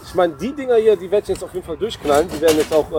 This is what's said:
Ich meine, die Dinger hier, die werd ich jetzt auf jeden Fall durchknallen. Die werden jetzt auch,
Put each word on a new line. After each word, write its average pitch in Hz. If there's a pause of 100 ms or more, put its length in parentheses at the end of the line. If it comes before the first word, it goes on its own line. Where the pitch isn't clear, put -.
Ich -
meine, 175
die 196
Dinger 254
hier, 220
die 175
werd 202
ich -
jetzt 185
auf 165
jeden 180
Fall 160
durchknallen. 156
Die 151
werden 160
jetzt 151
auch, 151 (120)